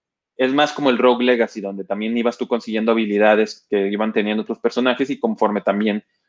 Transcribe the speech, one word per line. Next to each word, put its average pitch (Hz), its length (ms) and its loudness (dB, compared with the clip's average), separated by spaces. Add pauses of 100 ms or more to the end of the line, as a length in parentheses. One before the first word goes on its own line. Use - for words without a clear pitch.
(360)
Es 131 160 0
más 147 200 0
como 143 180 0
el 120 80 2
Rogue 123 260 4
Legacy, 117 360 2
donde 98 240 -8
también 107 320 -4
ibas 117 220 -2
tú 123 100 -6
consiguiendo 113 440 -2
habilidades 107 760 2
que 98 180 0
iban 107 240 -2
teniendo 107 320 -2
tus 117 140 -8
personajes 127 520 -2
y 135 100 -8
conforme 104 400 0
también 104 440 -2 (240)